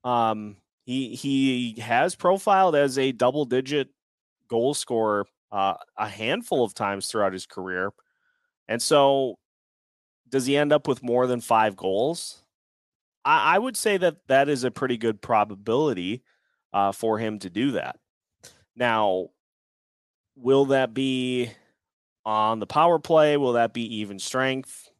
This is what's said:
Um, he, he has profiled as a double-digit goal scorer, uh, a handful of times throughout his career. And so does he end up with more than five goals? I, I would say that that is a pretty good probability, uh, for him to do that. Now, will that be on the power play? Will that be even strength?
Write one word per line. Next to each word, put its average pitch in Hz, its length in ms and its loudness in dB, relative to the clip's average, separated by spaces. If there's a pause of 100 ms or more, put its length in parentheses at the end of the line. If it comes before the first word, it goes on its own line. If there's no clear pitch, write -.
Um, 110 520 0 (280)
he, 127 300 -6
he 127 640 -2
has 120 340 0
profiled 190 640 2
as 139 220 2
a 135 120 2
double-digit 131 760 -2 (600)
goal 120 260 0
scorer, 107 520 0 (240)
uh, 98 240 0 (220)
a 107 120 -4
handful 131 560 -2
of 101 100 -6
times 98 340 -4
throughout 101 240 0
his 92 140 -10
career. 92 440 -6 (760)
And 120 120 -4
so 135 580 2 (920)
does 131 180 -2
he 139 100 2
end 147 160 2
up 147 140 2
with 160 160 -2
more 123 240 2
than 123 140 -2
five 110 340 2
goals? 107 680 -4 (840)
I, 151 300 4
I 196 40 4
would 247 180 -4
say 208 200 0
that 170 320 -2
that 139 200 4
is 131 140 0
a 127 80 0
pretty 127 280 -4
good 110 220 -2
probability, 107 1000 -2 (500)
uh, 98 200 2
for 110 260 -2
him 110 220 -4
to 98 100 -10
do 120 220 -2
that. 76 260 -6 (760)
Now, 110 540 0 (1080)
will 135 300 4
that 131 260 2
be 127 580 -4 (760)
on 110 320 0
the 101 80 -6
power 165 320 2
play? 151 400 4
Will 127 160 0
that 117 180 2
be 113 280 -8
even 101 180 -10
strength? 131 800 -6